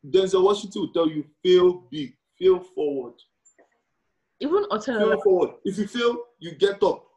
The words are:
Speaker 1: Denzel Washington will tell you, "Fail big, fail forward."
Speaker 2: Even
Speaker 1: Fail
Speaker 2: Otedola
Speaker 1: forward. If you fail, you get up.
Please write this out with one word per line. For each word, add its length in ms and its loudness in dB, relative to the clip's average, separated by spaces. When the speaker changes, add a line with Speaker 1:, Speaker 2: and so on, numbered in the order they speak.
Speaker 1:
Denzel 360 2
Washington 380 0
will 100 -8
tell 180 0
you, 160 -8
"Fail 300 4
big, 260 -12
fail 220 2
forward." 540 -8
Speaker 2:
Even 260 -2
Speaker 1:
Fail 40 -10
Speaker 2:
Otedola 440 0
Speaker 1:
forward. 280 2
If 120 -6
you 100 -4
fail, 300 -2
you 140 -14
get 300 0
up. 220 0